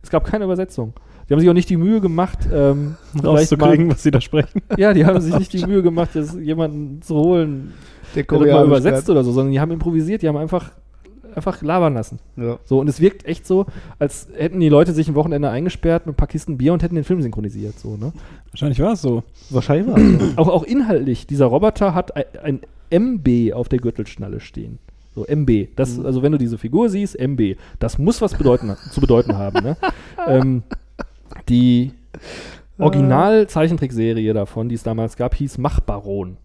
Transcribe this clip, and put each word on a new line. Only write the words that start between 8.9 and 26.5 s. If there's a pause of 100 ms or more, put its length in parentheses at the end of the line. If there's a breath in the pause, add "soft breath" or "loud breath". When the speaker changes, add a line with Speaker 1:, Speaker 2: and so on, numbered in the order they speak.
Speaker 3:
kann.
Speaker 1:
oder
so,
sondern
die
haben
improvisiert,
die
haben
einfach, (640)
einfach
labern
lassen. (160)
Speaker 3:
Ja.
Speaker 1:
So,
und
es
wirkt
echt
so, (320 loud breath)
als
hätten
die
Leute
sich
ein
Wochenende
eingesperrt
mit
ein
paar
Kisten
Bier
und
hätten
den
Film
synchronisiert,
so,
ne? (400 loud breath)
Speaker 2:
Wahrscheinlich
war
es
so. (280 soft breath)
Speaker 3:
Wahrscheinlich
war
es
so. (180)
Speaker 1:
<clears throat>
Auch,
auch
inhaltlich,
dieser
Roboter
hat
ein, (180)
ein (300)
M
B
auf
der
Gürtelschnalle
stehen. (360)
So,
M
B.
Das,
Speaker 3:
Mhm.
Speaker 1:
also
wenn
du
diese